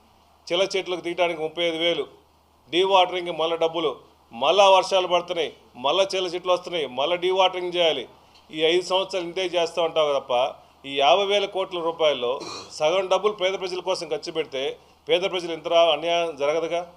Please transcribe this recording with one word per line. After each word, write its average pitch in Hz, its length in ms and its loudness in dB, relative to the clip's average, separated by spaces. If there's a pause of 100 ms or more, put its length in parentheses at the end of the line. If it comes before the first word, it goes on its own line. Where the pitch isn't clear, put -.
(480)
చిల్ల 175 140 0 (100)
చెట్లకు 180 340 -4
తీయడానికి 170 400 -2
ముప్పై 160 220 -6
ఐదు 165 160 -4
వేలు, 160 200 0 (680)
డీవాటరింగ్కి 180 680 2
మళ్ళీ 165 220 -2
డబ్బులు, 160 280 0 (520)
మళ్ళా 185 320 6
వర్షాలు 185 380 2
పడుతున్నాయి, 170 380 0 (340)
మళ్ళా 175 280 2
చిల్ల 190 220 -2
చెట్లు 180 200 0
వస్తున్నాయి, 175 320 -4 (120)
మళ్ళా 160 260 0
డీవాటరింగ్ 185 520 0
చేయాలి. 156 280 2 (520)
ఈ 156 40 -4 (120)
ఐదు 180 180 2
సంవత్సరాలు 185 380 -2
ఇంతే 180 160 -4 (100)
చేస్తూ 170 340 -2
ఉంటావు 156 280 0
తప్ప, 135 160 -4 (580)
ఈ 139 120 -8
యాభై 180 280 4
వేల 202 240 0
కోట్ల 180 240 -4 (100)
రూపాయల్లో 143 440 0 (460)
సగం 180 340 0
డబ్బులు 196 300 0
పేద 190 180 0
ప్రజల 185 280 -6
కోసం 175 240 -4
ఖర్చు 156 260 -8
పెడితే 135 240 -6 (460)
పేద 175 140 2 (100)
ప్రజలు 175 260 -6
ఇంత 151 140 -8
రా-, 170 220 6
అన్యాయం 170 360 0 (100)
జరగదుగా. 160 400 -2 (160)